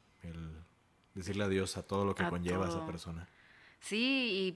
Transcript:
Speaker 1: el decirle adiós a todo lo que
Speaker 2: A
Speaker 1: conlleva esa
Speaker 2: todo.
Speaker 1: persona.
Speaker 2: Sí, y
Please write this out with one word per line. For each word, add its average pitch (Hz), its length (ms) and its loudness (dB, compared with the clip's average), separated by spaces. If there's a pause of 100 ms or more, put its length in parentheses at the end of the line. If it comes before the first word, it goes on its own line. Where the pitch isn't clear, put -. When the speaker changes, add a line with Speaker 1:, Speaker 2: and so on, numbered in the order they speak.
(240)
Speaker 1:
el 82 280 -10 (640)
decirle 98 300 0
adiós 95 320 2
a 87 60 -6
todo 98 220 2
lo 98 100 2
que - 100 0
Speaker 2:
A 85 60 0
Speaker 1:
conlleva 90 360 2
esa 85 100 -2
Speaker 2:
todo. 80 100 -4
Speaker 1:
persona. 85 420 -8 (520)
Speaker 2:
Sí, 247 500 2 (180)
y 175 80 -2